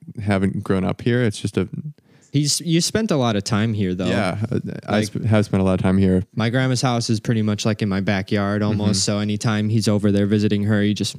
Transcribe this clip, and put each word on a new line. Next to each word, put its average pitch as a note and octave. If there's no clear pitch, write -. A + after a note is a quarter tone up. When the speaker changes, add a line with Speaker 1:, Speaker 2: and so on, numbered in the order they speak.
Speaker 1:
haven't G2
grown F#2+
up F#2+
here, B2
it's A2
just -
a F#2
Speaker 2:
He's, C#3+
you E3
spent G#3+
a D#3+
lot A#2
of G2
time A2
here, F#2+
though. F#2
Speaker 1:
Yeah, F#2+
uh, G#2+
I -
Speaker 2:
Like, G#2+
Speaker 1:
sp-, -
have G#2+
spent G2
a F#2+
lot F#2+
of F#2
time F#2+
here. F#2
Speaker 2:
my A2
grandma's C3
house A#2+
is A2
pretty A2+
much, G#2+
like, G#2+
in G#2
my F#2+
backyard G2+
almost. G#2
Speaker 1:
Mm-hmm. A2
Speaker 2:
So G2+
anytime G#2
he's A2
over G#2
there G2+
visiting G#2
her, G#2
he G#2
just G2+